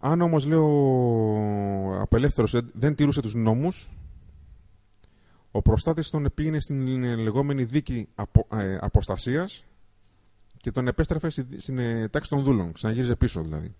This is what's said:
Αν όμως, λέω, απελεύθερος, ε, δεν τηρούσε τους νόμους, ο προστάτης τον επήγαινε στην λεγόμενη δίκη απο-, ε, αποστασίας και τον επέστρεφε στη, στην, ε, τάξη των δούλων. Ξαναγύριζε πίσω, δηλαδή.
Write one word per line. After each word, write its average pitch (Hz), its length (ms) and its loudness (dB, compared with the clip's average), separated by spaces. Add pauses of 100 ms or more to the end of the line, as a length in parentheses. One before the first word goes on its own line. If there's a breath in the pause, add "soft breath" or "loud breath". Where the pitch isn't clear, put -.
Αν 156 200 0
όμως, 160 260 2
λέω, 110 1500 2
απελεύθερος, 117 540 2
ε, 120 60 4 (140)
δεν 143 200 0
τηρούσε 143 260 2
τους 110 140 -6
νόμους, 117 580 0 (1600 soft breath)
ο 107 120 -2
προστάτης - 480 2
τον 151 140 -2
επήγαινε 151 360 -2
στην 131 420 -4 (160)
λεγόμενη 131 460 0
δίκη 120 500 -4
απο-, - 320 2 (100)
ε, 95 240 -2
αποστασίας 123 840 -2 (920)
και - 140 -8
τον 127 180 -2
επέστρεφε 156 420 0
στη, 131 300 -8
στην, 131 180 -4
ε, 117 300 -2
τάξη - 220 -2
των 139 120 2
δούλων. 107 300 4
Ξαναγύριζε 117 440 0
πίσω, 98 260 0
δηλαδή. 78 380 -8